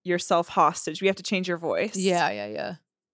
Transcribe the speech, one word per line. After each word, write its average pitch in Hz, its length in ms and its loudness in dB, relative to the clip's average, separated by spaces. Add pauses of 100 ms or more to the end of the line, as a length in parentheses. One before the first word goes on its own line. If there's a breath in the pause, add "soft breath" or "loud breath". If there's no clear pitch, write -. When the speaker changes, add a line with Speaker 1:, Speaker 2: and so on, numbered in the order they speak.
Speaker 1:
yourself 175 440 2
hostage. 165 520 2
We 190 60 0
have 190 100 2
to 180 60 -16
change 185 240 -2
your 175 120 -2
voice. 165 380 0
Speaker 2:
Yeah, 180 340 2
yeah, 104 180 -6
yeah. 107 260 -6 (400)